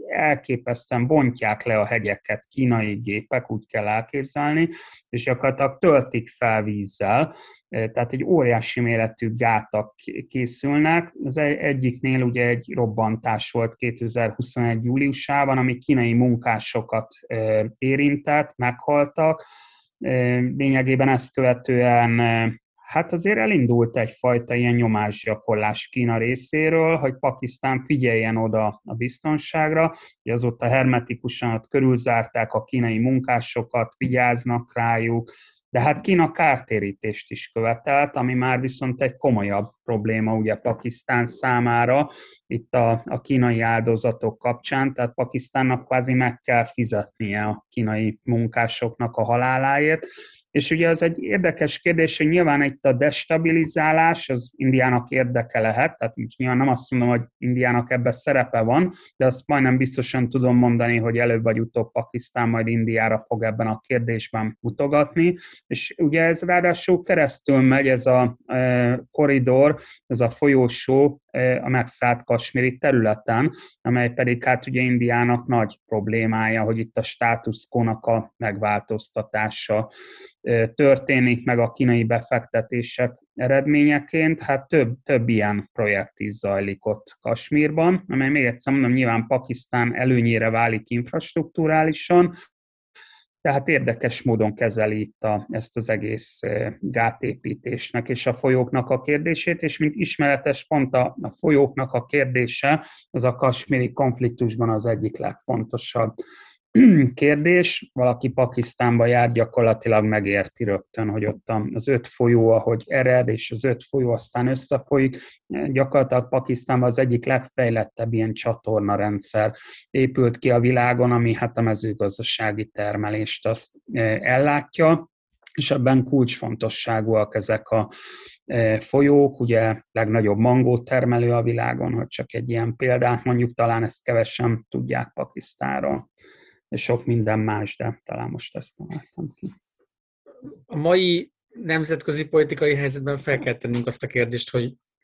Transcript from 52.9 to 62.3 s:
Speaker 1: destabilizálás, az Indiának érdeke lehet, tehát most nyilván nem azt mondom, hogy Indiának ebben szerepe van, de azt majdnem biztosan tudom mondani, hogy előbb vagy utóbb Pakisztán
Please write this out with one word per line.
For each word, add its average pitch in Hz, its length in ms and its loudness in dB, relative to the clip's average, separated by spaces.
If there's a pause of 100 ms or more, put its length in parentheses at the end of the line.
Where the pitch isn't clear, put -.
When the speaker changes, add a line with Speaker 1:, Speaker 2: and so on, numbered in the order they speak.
Speaker 1:
destabilizálás, 160 1400 2
az 120 260 -4
Indiának 127 540 2
érdeke 123 500 0
lehet, 113 380 0
tehát 117 180 -6
most 113 220 -10
nyilván 127 200 0
nem 135 100 2
azt 127 240 -2
mondom, 123 180 2
hogy 120 120 2 (160)
Indiának 123 540 0
ebben 123 200 0
szerepe 127 500 0
van, 151 320 2 (240)
de 131 80 2
azt - 220 -2
majdnem 131 300 2
biztosan 127 520 -2
tudom 123 280 2
mondani, 120 400 2
hogy 117 200 -2
előbb 117 260 0
vagy 117 160 0
utóbb 113 320 -4
Pakisztán 120 580 -4